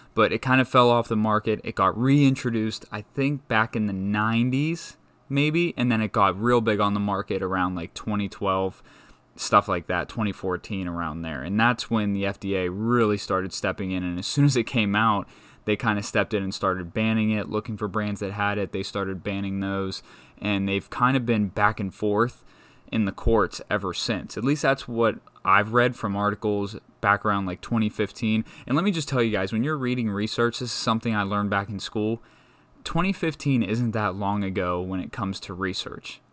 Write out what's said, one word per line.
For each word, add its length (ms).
But 160
it 100
kinda 220
fell 260
off 200
the 80
market. 480
It 100
got 240
reintroduced, 920
I 80
think, 480
back 260
in 120
the 60
nineties, 1000
maybe, 460
and 160
then 100
it 120
got 280
real 200
big 180
on 140
the 80
market 420
around, 320
like, 180
twenty 360
twelve, 520
stuff 320
like 200
that, 200
twenty 240
fourteen, 560
around 340
there. 220
And 160
that's 320
when 220
the 120
F 140
D 160
A 160
really 460
started 340
stepping 400
in, 120
and 140
as 80
soon 200
as 100
it 80
came 320
out, 320
they 100
kinda 260
stepped 320
in 100
and 120
started 380
banning 380
it, 180
looking 260
for 140
brands 320
that 100
had 260
it. 140
They 120
started 380
banning 380
those, 420
and 300
they've 220
kinda 300
been 300
back 320
and 120
forth 520
in 140
the 60
courts 580
ever 240
since. 440
At 60
least 180
that's 260
what 320
I've 300
read 220
from 200
articles 640
back 240
around, 200
like, 160
twenty 280
fifteen. 540
And 100
let 80
me 80
just 160
tell 140
you 100
guys, 220
when 100
you're 140
reading 320
research, 500
this 100
is 60
something 400
I 80
learned 260
back 200
in 100
school. 420
Twenty 300
fifteen 500
isn't 280
that 240
long 280
ago 380
when 180
it 120
comes 300
to 120
research 680